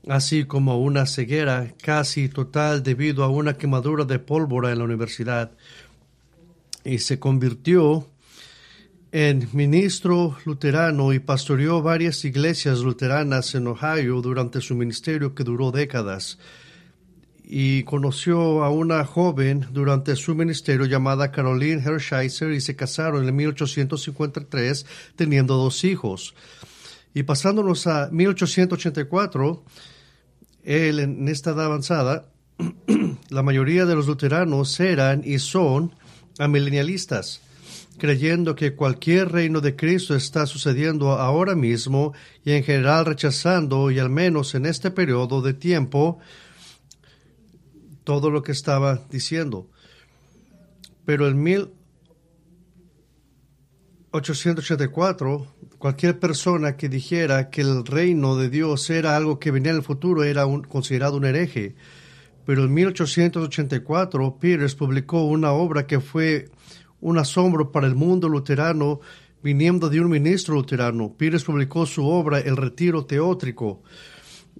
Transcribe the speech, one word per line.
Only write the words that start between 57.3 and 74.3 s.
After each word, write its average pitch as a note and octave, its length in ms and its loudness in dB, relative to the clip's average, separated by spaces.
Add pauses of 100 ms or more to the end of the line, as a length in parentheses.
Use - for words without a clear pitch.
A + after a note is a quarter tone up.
que D3 140 -4
el C3 240 0
reino C#3+ 500 2
de C3 140 0
Dios D3+ 400 0
era D#3+ 260 2
algo D3+ 220 0
que D3+ 120 -2
venía C3+ 200 2
en D#3+ 80 2
el C#3+ 40 -4
futuro D3+ 400 0
era C#3+ 220 2
un, C#3 200 -2
considerado C#3 520 -2
un C#3 80 0
hereje. C3 520 -2 (680)
Pero C3+ 200 2
en C3+ 100 2
mil F3+ 140 4
ochocientos E3+ 540 0
ochenta C#3+ 320 -4
y B2 60 0
cuatro, D3+ 580 -2
Peters D3 360 2
publicó C#3 500 -2
una D3+ 280 2
obra D3 340 0
que C#3+ 120 2
fue D#3 520 -2 (480)
un E3 200 0
asombro D#3 540 2
para C#3 140 2
el C3 80 2
mundo E3+ 340 4
luterano, D3 720 0 (420)
viniendo D#3+ 480 2
de D#3 100 2
un F3 80 2
ministro D#3+ 460 2
luterano. A#2+ 580 0
Peters D#3+ 320 0
publicó D3 420 0
su C#3+ 200 -2
obra, D3+ 340 2
El C3+ 160 0
Retiro D3+ 480 0
Teótrico, C#3 800 -2 (760)